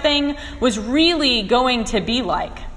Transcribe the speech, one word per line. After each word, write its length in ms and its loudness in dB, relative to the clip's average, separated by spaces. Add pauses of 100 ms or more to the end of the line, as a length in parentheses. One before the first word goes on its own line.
thing 340 2 (240)
was 180 2
really 640 2
going 440 2
to 160 0
be 200 -2
like. 380 -4 (180)